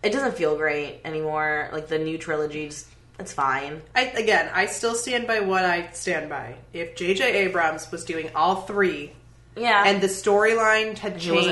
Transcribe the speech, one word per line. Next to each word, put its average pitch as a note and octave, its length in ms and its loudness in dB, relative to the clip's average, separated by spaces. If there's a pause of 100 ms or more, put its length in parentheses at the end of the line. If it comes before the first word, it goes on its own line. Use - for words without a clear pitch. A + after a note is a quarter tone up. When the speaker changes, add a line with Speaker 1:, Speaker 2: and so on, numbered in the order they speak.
Speaker 1:
It G#3 100 0
doesn't C4 240 0
feel D3+ 200 2
great D3 480 -2
anymore. D#3 680 -2
Like, D#3 160 -8
the D#3 100 -2
new D#3+ 200 -2
trilogy, D3+ 500 -4
just, - 180 -14 (340)
it's F#3+ 120 -12
fine. C#3 500 -2 (120)
Speaker 2:
I, B3+ 120 2
again, G#3+ 460 2
I F#3+ 140 2
still A#3 280 -2
stand A#3+ 320 -2
by A3 140 0
what F#3+ 240 2
I F3 280 0
stand D#3 360 -4
by. A#2+ 260 -10 (180)
If E3 240 -8
J F3+ 180 0
J G3+ 180 2 (120)
Abrams E3 480 0
was E3 120 -10
doing D#3+ 300 -6
all F3+ 280 2
three, F3 500 0 (440)
Speaker 1:
Yeah. G#3+ 300 4
Speaker 2:
and G3 140 4
the F#3+ 80 2
storyline A3 880 4
had F3+ 200 -8
Speaker 1:
He F3 120 -4
wasn't F3 220 4